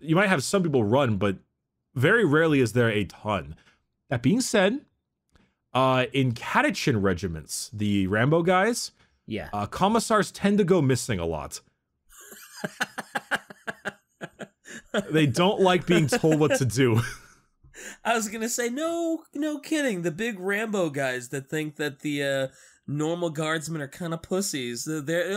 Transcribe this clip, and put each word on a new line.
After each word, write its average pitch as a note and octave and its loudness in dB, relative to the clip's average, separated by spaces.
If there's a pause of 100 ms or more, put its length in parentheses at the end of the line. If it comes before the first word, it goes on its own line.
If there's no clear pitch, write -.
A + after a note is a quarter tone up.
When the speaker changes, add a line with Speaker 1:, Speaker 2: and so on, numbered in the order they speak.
Speaker 1:
you D#3 -8
might G3+ 2
have E3 0
some G3+ 0
people C3+ 2
run, A2+ 2
but G2 0 (580)
very G3 4
rarely D3+ 4
is A#2 2
there A#2+ 2
a G#2 0
ton. E2+ -6 (560)
That B2 -4
being G#3+ 2
said, A3 2 (920)
uh, B2+ 4
in C3 2
Catechin G3 0
regiments, E2+ -2
the G2+ 2
Rambo B2+ 2
guys, F#3+ 0 (340)
Speaker 2:
Yeah. G2 -8
Speaker 1:
uh, G#2 -4
commissars G#3+ 0
tend G3+ 2
to G#3 4
go F3 4
missing B2+ 0
a E2 -2
lot. D2+ -6 (1000)
Speaker 2:
<laughs> - -8 (2500)
Speaker 1:
They D#3 4
don't F3 2
like F#3 4
being E3+ 4
told D#3 2
what D3 4
to C#3 0
do. A2+ 4
<laughs> - -18
Speaker 2:
I A3+ 0
was A3 -2
gonna A3 -6
say, A#3+ -4
no, E4 -2 (120)
no D4+ -4
kidding. C#4 -2
The E3+ -2
big G3+ -6
Rambo G3+ -2
guys B2+ -4
that C3+ -8
think D3+ -6
that D3 -6
the, D3 -4
uh, C3+ -2 (440)
normal E3 -2
guardsmen D#3 -4
are C3+ -6
kinda E3 -6
pussies. C3+ -4
They're, D#3 -4
they're, E3 -2 (100)